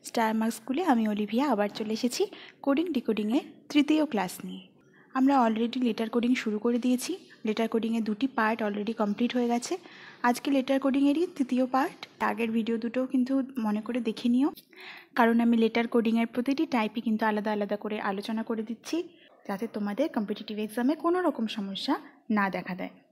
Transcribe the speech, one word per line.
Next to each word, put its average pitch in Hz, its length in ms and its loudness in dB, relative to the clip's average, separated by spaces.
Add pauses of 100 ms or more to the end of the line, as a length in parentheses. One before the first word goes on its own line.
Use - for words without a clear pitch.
স্টার 220 320 0
মার্ক 226 180 0
স্কুলে 277 300 -6
আমি 233 240 4
অলিভিয়া 214 440 0
আবার 208 180 2
চলে 214 240 -6
এসেছি 247 340 0 (340)
কোডিং 277 260 2
ডিকোডিংয়ের 220 540 0 (280)
তৃতীয় 302 360 4
ক্লাস 190 400 -4
নিয়ে। 185 220 -12 (460)
আমরা 262 340 4
already 233 360 0
লেটার 226 260 0
কোডিং 240 260 2
শুরু 214 240 -2
করে 240 200 0
দিয়েছি। 254 380 0 (280)
লেটার 220 220 0
কোডিংয়ে 226 340 0
দুটি 214 260 -2
পার্ট 226 340 0
already 208 320 -4
কমপ্লিট 220 420 0
হয়ে 240 120 2
গেছে। 240 300 -2 (460)
আজকে 247 280 2
লেটার 269 280 2
কোডিংয়েরই 285 480 2
তৃতীয় 254 380 0
পার্ট। 269 420 -2 (120)
আগের 220 320 0
ভিডিও 226 260 0
দুটোও 240 300 -2
কিন্তু 262 360 2 (140)
মনে 214 240 0
করে 240 180 -4
দেখে 226 300 -2
নিও, 269 220 4 (640)
কারণ 233 240 6
আমি 233 180 4
লেটার 226 300 2
কোডিংয়ের 226 400 2
প্রতিটি 277 380 0
টাইপই 220 360 -2
কিন্তু 220 240 0
আলাদা 214 260 0
আলাদা 208 260 -2
করে 208 240 -6
আলোচনা 208 420 -4
করে 226 200 -4
দিচ্ছি, 269 400 -6 (440)
যাতে 208 200 -4
তোমাদের 208 420 -2
কম্পিটিটিভ 208 480 -4
এক্সামে 240 380 0
কোনো 349 260 0
রকম 269 260 0
সমস্যা 208 520 -4 (300)
না 208 200 2
দেখা 180 260 -6
দেয়। 185 140 -8 (220)